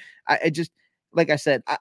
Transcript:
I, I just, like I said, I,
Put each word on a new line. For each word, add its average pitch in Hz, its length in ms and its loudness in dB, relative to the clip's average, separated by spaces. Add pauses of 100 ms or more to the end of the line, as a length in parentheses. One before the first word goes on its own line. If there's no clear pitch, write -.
(280)
I, - 180 2
I 170 40 2
just, 160 220 -4 (400)
like 160 180 2
I 147 60 2
said, 143 320 0
I, 143 140 -4